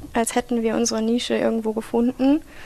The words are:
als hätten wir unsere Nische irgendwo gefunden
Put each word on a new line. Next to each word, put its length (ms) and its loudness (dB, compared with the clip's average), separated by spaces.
als 220 0
hätten 280 0
wir 140 0
unsere 260 0
Nische 320 0
irgendwo 380 0
gefunden 680 2